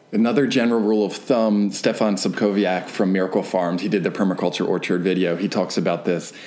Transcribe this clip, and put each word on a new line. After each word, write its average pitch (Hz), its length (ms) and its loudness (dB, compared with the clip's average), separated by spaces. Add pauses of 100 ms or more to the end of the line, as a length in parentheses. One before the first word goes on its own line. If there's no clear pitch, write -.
(100)
Another 117 360 2
general 120 340 2
rule 107 260 2
of - 80 -4
thumb, 104 560 2
Stefan 110 460 0
Sobkowiak 95 720 0
from 95 240 0
Miracle 95 300 0
Farms, 87 380 -2
he 101 80 -4
did 95 160 0
the - 60 0
permaculture 90 580 -2
orchard 90 320 0
video. 90 360 0
He 95 120 -2
talks 95 300 -2
about 87 260 -2
this, 110 300 -4 (120)